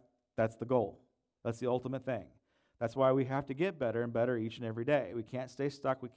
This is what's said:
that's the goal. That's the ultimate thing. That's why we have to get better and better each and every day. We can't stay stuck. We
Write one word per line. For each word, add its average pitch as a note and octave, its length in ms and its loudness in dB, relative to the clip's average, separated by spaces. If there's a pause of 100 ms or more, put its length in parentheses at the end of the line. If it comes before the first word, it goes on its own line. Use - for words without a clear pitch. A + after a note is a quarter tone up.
(360)
that's A2+ 200 2
the A#2+ 100 -6
goal. A#2+ 320 2 (460)
That's A#2 160 -4
the B2+ 80 -2
ultimate B2+ 360 -2
thing. A2 220 -4 (540)
That's A#2 160 -4
why C3 160 6
we C3+ 140 4
have C3+ 220 -2
to C#3 60 -4
get E3+ 240 0
better A#2 240 0
and A#2+ 100 -2
better A#2+ 260 2
each A2+ 200 -4
and A#2+ 80 -8
every A2+ 200 -4
day. C3 280 2
We A#2 100 -4
can't B2+ 280 -8
stay C#3+ 180 -2
stuck. C3+ 320 -2
We A#2+ 160 -8